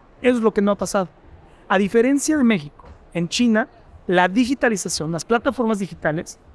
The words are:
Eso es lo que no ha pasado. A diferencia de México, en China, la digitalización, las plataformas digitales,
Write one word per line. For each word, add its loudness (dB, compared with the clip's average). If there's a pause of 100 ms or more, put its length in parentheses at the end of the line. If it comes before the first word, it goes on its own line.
(220)
Eso 4
es -4
lo 2
que 2
no 2
ha 0
pasado. -4 (600)
A 2
diferencia 2
de 2
México, -2 (280)
en -4
China, 0 (380)
la 2
digitalización, -2
las -6
plataformas -2
digitales, -6 (160)